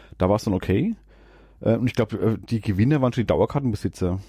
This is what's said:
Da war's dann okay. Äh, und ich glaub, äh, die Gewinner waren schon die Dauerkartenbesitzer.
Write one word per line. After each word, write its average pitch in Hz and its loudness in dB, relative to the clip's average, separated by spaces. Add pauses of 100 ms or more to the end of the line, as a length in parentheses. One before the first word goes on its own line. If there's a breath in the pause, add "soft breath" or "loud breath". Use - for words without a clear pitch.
(180 soft breath)
Da 92 2
war's 104 2
dann 104 0
okay. 113 0 (680 soft breath)
Äh, 113 2
und 117 0
ich 113 -2
glaub, 113 0
äh, 107 0
die 110 -4
Gewinner 117 2
waren 123 0
schon 123 -2
die 92 -2
Dauerkartenbesitzer. 95 0